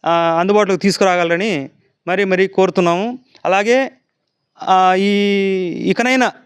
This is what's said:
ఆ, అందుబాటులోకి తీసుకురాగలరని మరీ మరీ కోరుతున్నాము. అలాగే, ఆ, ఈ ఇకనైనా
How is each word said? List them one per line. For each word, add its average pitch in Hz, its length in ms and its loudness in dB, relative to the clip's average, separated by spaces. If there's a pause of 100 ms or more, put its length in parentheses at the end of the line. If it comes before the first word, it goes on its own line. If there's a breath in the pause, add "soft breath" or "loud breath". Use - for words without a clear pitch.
ఆ, 165 340 0
అందుబాటులోకి 196 420 0
తీసుకురాగలరని 180 880 0 (380)
మరీ 185 160 -2
మరీ 190 240 0
కోరుతున్నాము. 190 720 0 (260 soft breath)
అలాగే, 226 460 0 (720)
ఆ, 185 340 4
ఈ 196 120 2 (800)
ఇకనైనా 240 420 0 (140)